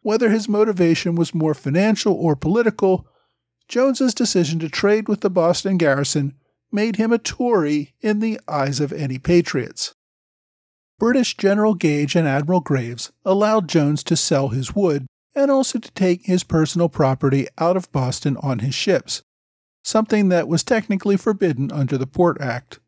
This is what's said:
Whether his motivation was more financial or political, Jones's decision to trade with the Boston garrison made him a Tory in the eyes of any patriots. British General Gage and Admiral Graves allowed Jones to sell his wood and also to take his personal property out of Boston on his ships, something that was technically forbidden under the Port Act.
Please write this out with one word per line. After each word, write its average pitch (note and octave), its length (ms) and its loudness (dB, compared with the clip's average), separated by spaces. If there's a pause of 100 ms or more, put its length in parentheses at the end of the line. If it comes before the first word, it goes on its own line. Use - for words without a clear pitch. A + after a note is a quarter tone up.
Whether A3+ 280 0
his G#3 180 0
motivation F#3 680 2
was E3+ 200 -2
more D#3 180 0
financial G3 600 0
or D#3+ 220 0
political, F#3+ 720 0 (600)
Jones's B3+ 460 0
decision E3 460 0
to D#3+ 100 -6
trade G#3+ 400 0
with G#3 120 -2
the G3+ 80 0
Boston F3+ 480 0
garrison C#3+ 580 0 (360)
made G#3+ 260 -2
him A3 140 0
a A#3 60 2
Tory E3 840 -2
in G#3+ 180 0
the A3 280 -2
eyes C#3 320 -2
of C#3+ 140 -2
any C#3 240 -6
patriots. - 760 0 (1040)
British B3 360 0
General G#3 380 2
Gage D3 420 0
and E3 120 2
Admiral D3 340 0
Graves A#2+ 500 -4 (140)
allowed G3+ 420 2
Jones D3 360 0
to - 120 0
sell C#3 340 0
his B2+ 260 -6
wood D#3 300 0 (280)
and C#4 180 2
also C4+ 280 0
to - 120 -12
take F3+ 340 0
his F3+ 180 0
personal E3+ 440 0
property C3+ 600 0 (100)
out E3+ 180 0
of - 160 -4
Boston C3 460 -2
on C3 220 -4
his C3 140 -4
ships, - 480 -2 (600)
something A3 460 2
that F3 180 2
was E3 160 0
technically G3+ 540 0
forbidden E3 540 -2
under C#3+ 260 -2
the B2+ 100 -4
Port F3 320 0
Act. B2 480 -8